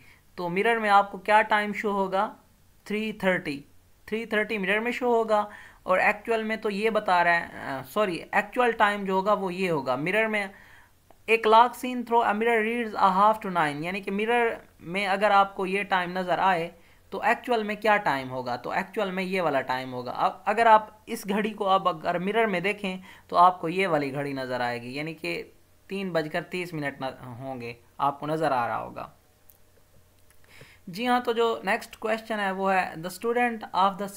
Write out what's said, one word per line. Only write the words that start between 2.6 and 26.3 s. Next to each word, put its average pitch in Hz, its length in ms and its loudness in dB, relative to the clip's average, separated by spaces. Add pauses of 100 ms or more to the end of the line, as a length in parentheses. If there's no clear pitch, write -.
थ्री 214 260 -4
थर्टी। 170 520 -2 (420)
थ्री 226 180 -6
थर्टी 214 320 -2
मिरर 196 220 0
में 240 120 -4
शो 240 240 2
होगा, 214 340 2 (360)
और 185 140 2
एक्चुअल 220 440 0
में 220 180 -4
तो 214 80 -2
ये 208 200 0
बता 202 320 2
रहा 170 120 4
है, 131 460 -4
अ, 131 40 -12
सॉरी, 190 420 -2 (100)
एक्चुअल 233 360 0
टाइम 208 340 2
जो 190 100 0
होगा 190 180 2
वो 190 160 -2
ये 185 180 -2
होगा। 131 300 0
मिरर 185 300 0
में, 202 260 -4 (760)
"A 226 80 4 (100)
clock 226 220 8
seen 247 340 -6
through 233 200 4
a 208 100 2
mirror 226 280 2
reads 226 340 -2
a 190 220 4
half 214 180 6
to 214 100 -12
nine।" 156 380 0
यानी 190 180 -6
कि 196 100 -6
मिरर 226 500 0 (200)
में 190 260 -4
अगर 202 240 2
आपको 196 340 4
ये 196 180 -2
टाइम 180 340 0
नज़र 180 220 0
आए 180 340 2 (380)
तो 190 140 -8
एक्चुअल 233 380 0
में 208 140 -4
क्या 208 200 2
टाइम 139 300 -2
होगा? 123 300 -6
तो - 160 -8
एक्चुअल 185 380 -4
में 185 120 -4
ये 185 180 -2
वाला 143 200 2
टाइम 131 280 -4
होगा। 123 220 -8
अब 147 360 -2
अगर 220 200 4
आप 214 400 4
इस 220 200 -8
घड़ी 208 240 -2
को 202 140 -6
अब 185 220 2
अगर 175 320 -2
मिरर 214 280 0
में 180 140 -2
देखें 190 380 -4 (300)
तो 180 60 -4
आपको 175 340 6
ये 185 180 0
वाली 143 240 0
घड़ी 143 220 -4
नज़र 127 280 -4
आएगी, 120 360 -4
यानी 156 160 -6
कि 170 420 -8 (340)
तीन 196 220 -6
बजकर 160 320 -2